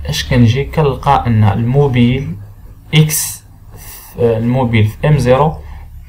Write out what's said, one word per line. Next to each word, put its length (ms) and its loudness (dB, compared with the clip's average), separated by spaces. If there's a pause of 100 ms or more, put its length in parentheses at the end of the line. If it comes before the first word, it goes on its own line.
اش 220 -6
كنجي 360 2
كنلقى 640 0
ان 180 2
الموبيل 920 0 (580)
اكس، 480 0 (760)
آه، 180 2
الموبيل 480 0
في 220 -2
إم 100 4
زيرو 380 2 (520)